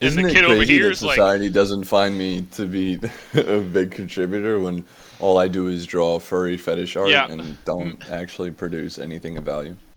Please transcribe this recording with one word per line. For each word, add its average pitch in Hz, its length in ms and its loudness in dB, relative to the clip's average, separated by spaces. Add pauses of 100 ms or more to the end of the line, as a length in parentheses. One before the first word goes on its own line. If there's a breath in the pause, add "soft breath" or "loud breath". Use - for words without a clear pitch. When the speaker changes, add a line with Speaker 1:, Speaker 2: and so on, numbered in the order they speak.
Speaker 1:
and 131 80 4
Speaker 2:
Isn't 160 160 2
Speaker 1:
the 180 60 2
Speaker 2:
it - 20 2
Speaker 1:
kid 180 120 6
over 113 120 6
Speaker 2:
crazy 107 160 4
Speaker 1:
here - 140 6
Speaker 2:
that 98 40 4
Speaker 1:
is - 140 -2
like 147 100 2
Speaker 2:
society 101 360 4
doesn't 101 340 2
find 101 340 2
me 92 320 -4
to 104 160 -6
be 92 320 -2 (180)
<laughs> - 180 -12
a 104 260 2
big 92 320 0
contributor 101 680 -4
when 90 260 -4 (360 loud breath)
all 92 180 4
I 92 80 4
do 92 220 -2
is 87 180 -4
draw 85 320 0
furry 90 380 -2
fetish 87 400 -4
art 98 140 0
Speaker 1:
Yeah. 143 200 2
Speaker 2:
and 80 340 -12
don't 87 360 -6
Speaker 1:
Mm. - 100 -18
Speaker 2:
actually 87 400 -8
produce 82 480 -8
anything 82 400 -10
of 76 60 -10
value? 76 320 -8 (200)